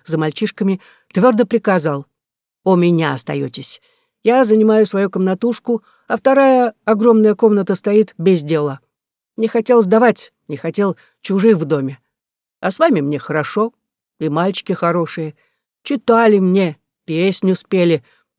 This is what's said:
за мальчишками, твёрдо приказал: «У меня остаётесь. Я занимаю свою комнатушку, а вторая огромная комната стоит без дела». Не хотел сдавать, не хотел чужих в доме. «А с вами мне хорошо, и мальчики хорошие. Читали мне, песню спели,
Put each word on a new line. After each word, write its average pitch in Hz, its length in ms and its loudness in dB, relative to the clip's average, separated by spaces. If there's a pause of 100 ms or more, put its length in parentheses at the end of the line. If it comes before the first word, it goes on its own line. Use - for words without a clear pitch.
за 165 140 -4
мальчишками, 190 640 -4 (320)
твёрдо 233 340 2
приказал: 156 600 -2 (580)
«У 185 100 2
меня 170 400 0
остаётесь. 139 640 -10 (440)
Я 247 180 4
занимаю 220 440 4
свою 196 220 -2
комнатушку, 196 760 -4 (240)
а 226 80 -2
вторая 262 580 2 (100)
огромная 214 520 2
комната 202 400 0
стоит 208 420 0
без 170 240 2
дела». 147 380 -4 (560)
Не 226 100 -2
хотел 233 360 2
сдавать, 220 500 2 (160)
не 151 80 -10
хотел 190 400 -4 (240)
чужих 196 380 2
в 160 60 -4
доме. 135 360 -4 (600)
«А 190 100 -4
с - 80 -12
вами 302 220 2
мне 143 180 -4
хорошо, 156 540 -4 (460)
и 156 100 -4
мальчики 180 440 -4
хорошие. 170 600 -4 (480)
Читали 226 560 2
мне, 185 380 0 (300)
песню 185 480 -2
спели, 175 500 0 (340)